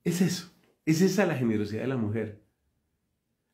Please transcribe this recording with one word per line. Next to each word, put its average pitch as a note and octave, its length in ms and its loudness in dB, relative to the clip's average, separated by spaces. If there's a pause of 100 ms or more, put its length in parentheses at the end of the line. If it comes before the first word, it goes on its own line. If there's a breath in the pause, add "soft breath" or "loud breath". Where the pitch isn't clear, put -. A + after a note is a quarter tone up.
Es F3 180 0
eso, - 300 -2 (340)
es D#3+ 160 2
esa F#3+ 240 4
la D#3+ 100 0
generosidad G#2+ 460 -2
de A#2+ 60 -4
la C3 100 -2
mujer. G#2+ 460 -4 (1120)